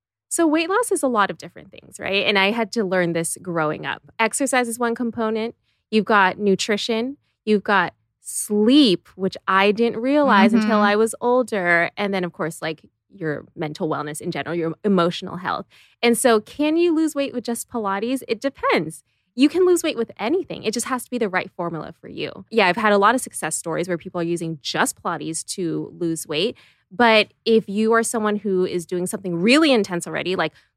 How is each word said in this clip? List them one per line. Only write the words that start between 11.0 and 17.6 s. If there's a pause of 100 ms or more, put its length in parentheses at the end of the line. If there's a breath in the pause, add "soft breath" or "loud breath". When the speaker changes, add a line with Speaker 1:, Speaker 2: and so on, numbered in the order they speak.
Speaker 1:
older.
And
then,
of
course,
like, (320)
your (100)
mental
wellness
in
general,
your (100)
emotional
health. (340 soft breath)
And
so
can
you
lose
weight
with
just